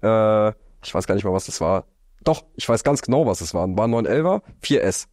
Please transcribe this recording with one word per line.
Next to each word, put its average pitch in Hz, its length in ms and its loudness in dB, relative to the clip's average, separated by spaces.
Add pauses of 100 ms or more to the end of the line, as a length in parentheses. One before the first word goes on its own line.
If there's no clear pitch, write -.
Äh, 107 480 4 (340)
ich - 100 -14
weiß 90 140 -2
gar 95 80 0
nicht 101 80 0
mal, 98 100 -2
was 95 120 -2
das - 160 -10
war. 90 240 0 (380)
Doch, - 200 0 (120)
ich - 120 -12
weiß 117 160 0
ganz 143 180 0
genau, 139 240 2
was 101 160 -2
es 82 120 -10
war. 87 140 -2 (100)
War 107 100 2
ein 117 40 0
neun 117 140 0
elfer, 160 360 0 (200)
vier - 220 0
S. - 300 -2